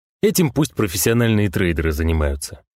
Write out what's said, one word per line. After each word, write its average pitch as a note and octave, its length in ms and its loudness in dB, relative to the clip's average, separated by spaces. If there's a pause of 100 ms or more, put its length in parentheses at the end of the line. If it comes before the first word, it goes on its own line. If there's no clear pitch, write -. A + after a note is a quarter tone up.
(220)
Этим F#3+ 280 2
пусть - 240 -2
профессиональные A2 760 0
трейдеры D#2+ 420 0
занимаются. D2+ 720 -2 (120)